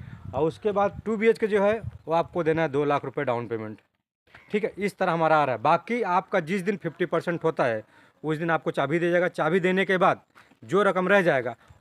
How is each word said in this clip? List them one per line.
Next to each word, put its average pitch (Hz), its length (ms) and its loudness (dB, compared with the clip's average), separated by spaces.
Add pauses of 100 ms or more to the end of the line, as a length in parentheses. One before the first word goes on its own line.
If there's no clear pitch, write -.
(340)
और 135 80 -2
उसके 165 300 -2
बाद 202 320 0
टू 220 120 -2
बीएचके 220 300 2
जो 196 160 2
है 208 180 2 (260)
वो 156 80 -2
आपको 170 300 0
देना 160 180 2
है 156 80 2
दो 143 140 0
लाख 143 200 0
रुपए 139 200 -6
down 120 220 -2
payment। 107 320 -8 (760)
ठीक 208 120 -2
है, 165 140 -6
इस 196 200 -4
तरह 180 140 0
हमारा 160 240 4
आ 147 80 4
रहा 127 120 0
है। 107 60 -8
बाकी 170 400 0
आपका 185 400 0
जिस 180 200 -4
दिन 196 160 -2
फिफ्टी 170 280 -4
परसेंट 165 380 -4
होता 160 200 0
है 113 180 -2 (420)
उस 151 140 -2
दिन 170 120 -2
आपको 160 200 0
चाबी 143 280 -2
दे 170 120 0
जाएगा। 175 200 2
चाबी 170 300 0
देने 185 240 2
के 185 140 2
बाद 165 220 2 (420)
जो 151 200 0
रकम 185 260 2
रह 202 140 6
जाएगा 127 320 0 (260)